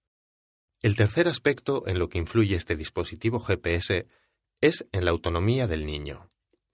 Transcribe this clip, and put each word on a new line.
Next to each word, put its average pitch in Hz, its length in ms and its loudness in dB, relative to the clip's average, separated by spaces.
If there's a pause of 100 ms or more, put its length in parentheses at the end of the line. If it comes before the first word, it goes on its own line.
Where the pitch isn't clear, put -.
(800)
El 110 140 2
tercer 117 320 2
aspecto 143 640 -2
en 92 100 0
lo 87 100 0
que - 100 -4
influye 95 360 2
este 85 220 -2
dispositivo 110 640 -4
G 95 200 -2
P 85 140 0
S 87 320 -2 (540)
es - 320 2
en 92 120 0
la 85 60 4
autonomía 90 560 0
del 78 200 -4
niño. 73 420 -8 (460)